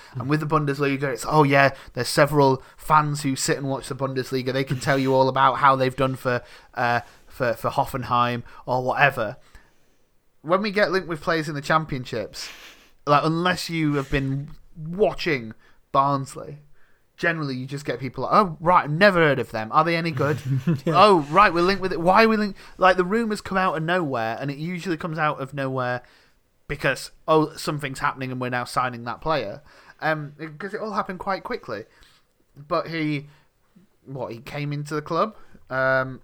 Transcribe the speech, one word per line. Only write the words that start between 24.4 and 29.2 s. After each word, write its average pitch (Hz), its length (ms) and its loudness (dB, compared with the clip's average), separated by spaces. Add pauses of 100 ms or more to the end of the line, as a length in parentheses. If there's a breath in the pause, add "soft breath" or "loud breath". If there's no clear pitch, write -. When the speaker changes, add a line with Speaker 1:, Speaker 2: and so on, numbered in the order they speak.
Speaker 1:
and 139 120 -4
it 139 60 -10
usually 170 380 -6
comes 160 220 -8
out 151 240 -2
of 135 120 -10
nowhere 131 480 -4 (640 soft breath)
because, 143 440 -4 (160)
oh, 156 280 4
something's 143 440 -6
happening 135 320 -4
and 127 80 -8
we're 123 100 -4
now 123 160 -2
signing 123 400 -2
that 120 140 -8